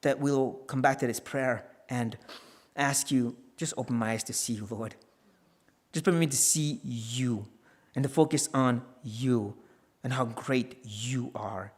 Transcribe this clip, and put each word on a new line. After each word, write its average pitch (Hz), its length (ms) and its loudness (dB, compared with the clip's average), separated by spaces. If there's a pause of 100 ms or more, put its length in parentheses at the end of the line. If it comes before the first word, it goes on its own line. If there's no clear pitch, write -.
that 139 180 2
we'll 139 320 4 (160)
come 135 140 -2
back 135 180 4
to 127 80 2
this 117 120 -2
prayer 127 460 -2 (240)
and 117 280 -2 (580)
ask 139 340 0
you, 123 260 2 (220)
"Just 160 200 -4
open 120 180 -2
my 113 160 0
eyes 110 140 -2
to - 80 -10
see - 200 -2
you, 104 160 -8
Lord." 110 260 -8 (960)
Just 160 120 -4
permit 170 160 4
me 165 80 4
to 135 100 0
see 151 460 2
you 117 640 -2 (480)
and 131 80 0
to 135 60 0
focus 151 440 4
on 127 300 4 (200)
you 113 520 0 (480)
and 131 100 -2
how 127 120 0
great 120 580 -2
you 120 500 -6
are. 101 440 -8